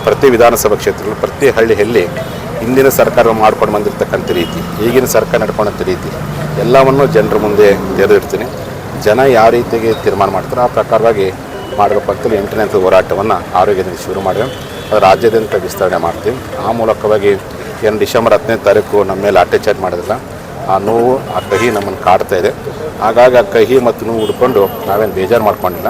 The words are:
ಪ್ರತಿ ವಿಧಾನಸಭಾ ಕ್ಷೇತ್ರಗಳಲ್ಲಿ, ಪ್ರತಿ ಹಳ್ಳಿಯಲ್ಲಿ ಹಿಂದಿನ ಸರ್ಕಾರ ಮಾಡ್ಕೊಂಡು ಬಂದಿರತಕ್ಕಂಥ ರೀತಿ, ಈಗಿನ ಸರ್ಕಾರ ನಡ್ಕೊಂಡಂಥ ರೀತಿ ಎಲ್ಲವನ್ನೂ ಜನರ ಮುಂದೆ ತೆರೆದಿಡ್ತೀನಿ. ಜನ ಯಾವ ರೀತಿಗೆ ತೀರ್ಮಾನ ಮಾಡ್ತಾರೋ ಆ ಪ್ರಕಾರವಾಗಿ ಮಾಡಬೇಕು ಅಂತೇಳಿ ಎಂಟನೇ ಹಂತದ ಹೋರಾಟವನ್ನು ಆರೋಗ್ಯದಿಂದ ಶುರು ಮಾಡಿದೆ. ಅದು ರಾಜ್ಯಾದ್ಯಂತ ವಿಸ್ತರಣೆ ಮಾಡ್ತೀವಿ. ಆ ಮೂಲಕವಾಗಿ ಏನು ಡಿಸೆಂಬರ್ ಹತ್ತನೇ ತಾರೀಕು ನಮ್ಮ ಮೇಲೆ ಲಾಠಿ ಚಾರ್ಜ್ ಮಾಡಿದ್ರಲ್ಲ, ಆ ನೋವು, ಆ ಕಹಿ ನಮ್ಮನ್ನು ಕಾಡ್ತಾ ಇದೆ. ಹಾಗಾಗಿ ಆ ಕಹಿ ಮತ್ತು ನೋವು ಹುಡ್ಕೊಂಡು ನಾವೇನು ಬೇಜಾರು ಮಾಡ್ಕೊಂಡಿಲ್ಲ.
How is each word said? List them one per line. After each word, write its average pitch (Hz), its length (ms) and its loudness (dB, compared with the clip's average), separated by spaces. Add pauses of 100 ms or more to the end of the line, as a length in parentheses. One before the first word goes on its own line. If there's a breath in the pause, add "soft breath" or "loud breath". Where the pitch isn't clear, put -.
ಪ್ರತಿ 113 260 2
ವಿಧಾನಸಭಾ 117 460 4
ಕ್ಷೇತ್ರಗಳಲ್ಲಿ, 101 460 -4
ಪ್ರತಿ 127 280 0
ಹಳ್ಳಿಯಲ್ಲಿ 110 560 2 (540)
ಹಿಂದಿನ 131 300 2
ಸರ್ಕಾರ 117 420 2
ಮಾಡ್ಕೊಂಡು 107 420 2
ಬಂದಿರತಕ್ಕಂಥ 101 580 -4
ರೀತಿ, 85 540 -4
ಈಗಿನ 123 200 2
ಸರ್ಕಾರ 113 360 0
ನಡ್ಕೊಂಡಂಥ 104 400 -4
ರೀತಿ 87 280 -4 (520)
ಎಲ್ಲವನ್ನೂ 135 440 4
ಜನರ 107 320 2
ಮುಂದೆ 104 360 4 (240)
ತೆರೆದಿಡ್ತೀನಿ. 98 480 2 (580)
ಜನ 107 160 2
ಯಾವ 120 300 6
ರೀತಿಗೆ 117 440 0
ತೀರ್ಮಾನ 98 360 0
ಮಾಡ್ತಾರೋ 92 320 -4
ಆ 123 60 2
ಪ್ರಕಾರವಾಗಿ 107 640 0 (460)
ಮಾಡಬೇಕು 101 340 0
ಅಂತೇಳಿ 113 240 -2
ಎಂಟನೇ 104 260 -2
ಹಂತದ 98 220 0
ಹೋರಾಟವನ್ನು 92 720 0
ಆರೋಗ್ಯದಿಂದ 92 400 0 (100)
ಶುರು 95 160 -6
ಮಾಡಿದೆ. 101 540 -6 (140)
ಅದು 107 100 2
ರಾಜ್ಯಾದ್ಯಂತ 104 560 2
ವಿಸ್ತರಣೆ 92 420 -2
ಮಾಡ್ತೀವಿ. 82 380 -4 (320)
ಆ 110 40 -2
ಮೂಲಕವಾಗಿ 107 600 0 (540)
ಏನು 107 140 0
ಡಿಸೆಂಬರ್ 110 340 2
ಹತ್ತನೇ 113 240 0
ತಾರೀಕು 101 460 2
ನಮ್ಮ 95 180 -4
ಮೇಲೆ 101 100 0
ಲಾಠಿ 92 260 2
ಚಾರ್ಜ್ 98 240 -2
ಮಾಡಿದ್ರಲ್ಲ, 90 400 -4 (480)
ಆ 190 80 2
ನೋವು, 117 400 0 (180)
ಆ - 40 -2
ಕಹಿ 101 320 0
ನಮ್ಮನ್ನು 98 320 -4
ಕಾಡ್ತಾ 92 320 2
ಇದೆ. 92 140 0 (520)
ಹಾಗಾಗಿ 120 360 4
ಆ 120 40 6
ಕಹಿ 113 380 4
ಮತ್ತು 117 260 -2
ನೋವು 113 140 -2
ಹುಡ್ಕೊಂಡು 104 680 0
ನಾವೇನು 101 260 0
ಬೇಜಾರು 95 300 0
ಮಾಡ್ಕೊಂಡಿಲ್ಲ. 90 460 -2